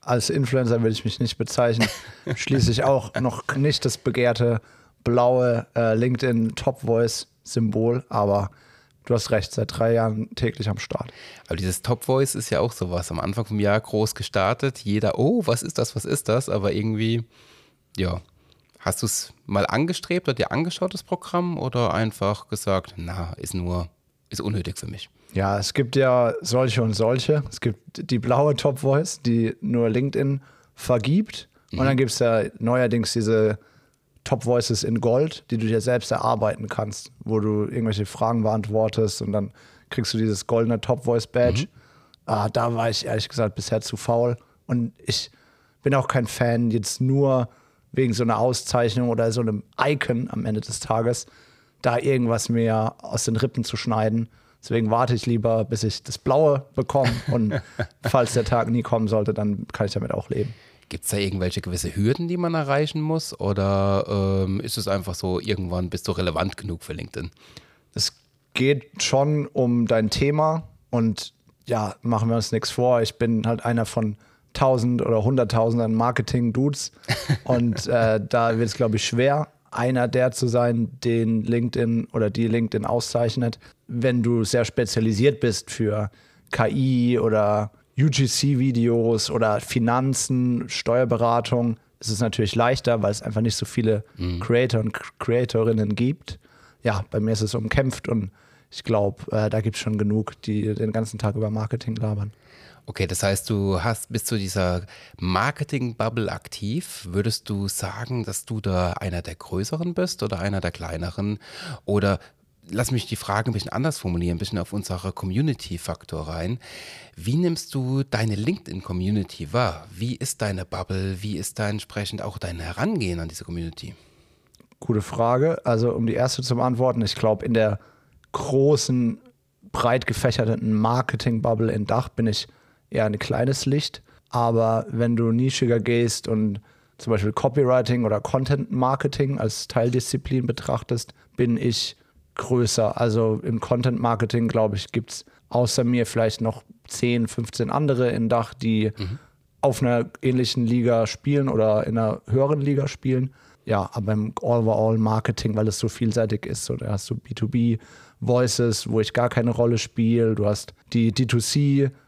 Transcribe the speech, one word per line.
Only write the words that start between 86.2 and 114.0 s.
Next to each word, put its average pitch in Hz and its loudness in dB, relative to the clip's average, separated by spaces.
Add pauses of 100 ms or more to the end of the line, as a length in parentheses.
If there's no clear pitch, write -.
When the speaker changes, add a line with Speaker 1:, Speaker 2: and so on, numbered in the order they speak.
Speaker 1:
K 113 2
I 123 2
oder 107 2 (240)
U-G-C-Videos 120 2
oder 110 2
Finanzen, 123 0
Steuerberatung. 117 2 (220)
Ist - -8
es 107 0
natürlich 110 0
leichter, 117 2
weil 101 2
es 107 -4
einfach 107 -2
nicht 113 0
so - -4
viele 110 0 (140)
Speaker 2:
Mhm. 90 -2
Speaker 1:
Creator 120 2
und 107 -2
K-, - -8 (160)
Creatorinnen 113 2
gibt. 123 -2 (420)
Ja, 101 -2
bei - 0
mir 110 2
ist 104 0
es 107 -2
umkämpft 120 -2
und 104 -2 (400)
ich - -14
glaub, 101 0
äh, 107 2
da 107 0
gibt's 104 -2
schon 107 -2
genug, 107 0
die 107 -2
den 107 -2
ganzen 110 -4
Tag 104 0
über 110 -2
Marketing 110 -4
labern. 104 -4 (560)
Speaker 2:
Okay, 98 -2
das 90 -4
heißt, 98 0
du 98 0
hast, 113 -4
bist 117 -4
zu 117 -2
dieser 92 0 (320)
Marketing-Bubble 117 -2
aktiv. - -8
Würdest 101 -2
du 98 -4
sagen, 110 -6
dass - -8
du 110 -6
da 90 0
einer 87 -6
der 85 -12
Größeren 160 -6
bist 180 -4
oder - -4
einer 139 -2
der 87 -4
Kleineren? 87 -6 (460)
Oder 98 2 (500)
lass 117 -2
mich 120 0
die 113 -6
Frage 104 -2
ein 113 -2
bisschen 104 -4
anders 139 -2
formulieren, 87 -2